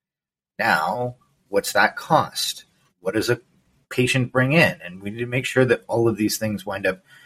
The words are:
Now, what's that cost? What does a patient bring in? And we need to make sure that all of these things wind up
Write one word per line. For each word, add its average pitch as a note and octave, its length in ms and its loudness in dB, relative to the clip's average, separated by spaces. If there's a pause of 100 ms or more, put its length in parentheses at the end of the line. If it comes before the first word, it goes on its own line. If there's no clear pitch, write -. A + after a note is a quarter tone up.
(580)
Now, A2 580 0 (320)
what's - 240 0
that G#2+ 240 4
cost? - 680 -2 (360)
What G#2 140 -4
does G#2+ 140 0
a A#2 120 0 (500)
patient B2+ 420 0
bring C3 200 2
in? D3+ 300 2
And F2+ 200 -14
we G2+ 80 -8
need A2+ 80 -10
to A#2+ 80 -6
make B2 180 -4
sure B2+ 220 4
that A2+ 200 2
all A#2 220 0
of G#2+ 80 0
these G#2+ 220 -2
things G#2+ 260 -6
wind G2 220 -6
up F#2 160 -4 (240)